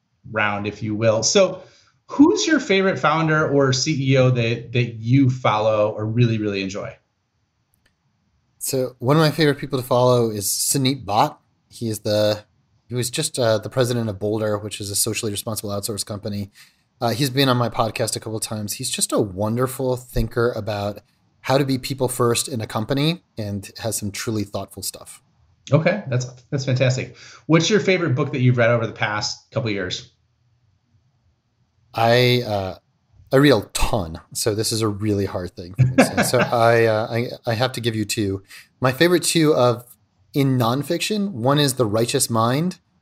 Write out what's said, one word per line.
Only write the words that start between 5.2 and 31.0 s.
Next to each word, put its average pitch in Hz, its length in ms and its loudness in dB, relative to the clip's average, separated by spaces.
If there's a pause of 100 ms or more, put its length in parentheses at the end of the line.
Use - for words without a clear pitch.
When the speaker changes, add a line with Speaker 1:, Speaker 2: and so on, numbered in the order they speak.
Speaker 1:
follow 107 600 2
or 107 160 -6
really, 113 320 2
really 101 240 -2
enjoy? 95 340 -8 (1600)
Speaker 2:
So 127 400 -4
one 127 180 2
of 160 40 4
my 156 100 4
favorite 147 280 2
people 139 200 -6
to 123 60 -4
follow 123 460 4
is 104 160 -6
Suneet 131 580 -2
Bhatt. 110 320 0 (320)
He - 200 -8
is 107 120 -6
the, 107 440 0 (440)
he 120 60 -10
was 123 160 -4
just, - 280 -6
uh, 113 200 2
the 101 100 -8
president 120 400 0
of 95 100 -6
Boulder, 107 400 -2
which 101 220 -10
is 101 100 -8
a 101 60 -6
socially 110 340 -2
responsible 104 400 -8
outsource 101 360 -6
company. 101 440 -8 (500)
Uh, 120 100 0
he's 123 200 -2
been 135 200 2
on 123 80 2
my 120 100 0
podcast 110 480 -2
a 110 40 -6
couple 110 160 -8
of 104 60 -6
times. 107 320 -8
He's - 160 -8
just - 220 -6
a 285 80 0
wonderful 120 760 -2
thinker 120 560 -2
about 104 480 -4 (420)
how 135 160 2
to 143 80 2
be 135 100 -2
people 127 320 -4
first 120 400 0
in 120 140 -4
a 107 40 -6
company 139 560 -2 (140)
and 101 420 -8
has 110 200 -4
some 104 120 -6
truly 107 340 -4
thoughtful 98 380 -10
stuff. - 400 -12 (480)
Speaker 1:
Okay. 180 380 2
That's, 123 180 -2 (240)
that's 135 140 -4
fantastic. 123 520 0 (300)
What's 165 220 4
your 208 120 4
favorite 170 340 0
book 139 180 -2
that 135 80 -4
you've 123 160 4
read 117 140 4
over 117 160 0
the 107 80 -8
past 107 560 -6
couple 113 180 -4
of 104 60 -2
years? 92 360 -8 (1900)